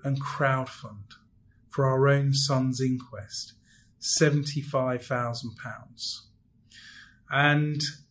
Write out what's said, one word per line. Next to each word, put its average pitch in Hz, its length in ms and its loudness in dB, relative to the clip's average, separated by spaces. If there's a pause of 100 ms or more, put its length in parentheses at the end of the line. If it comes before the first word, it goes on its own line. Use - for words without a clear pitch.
and 139 180 -2
crowdfund 131 920 -4 (540)
for 139 160 0
our 131 220 4
own 139 260 4
son's 131 480 2
inquest, 123 720 -4 (460)
seventy-five 139 1080 0
thousand 120 500 -4
pounds. - 720 -14 (1040)
And 147 520 2 (300)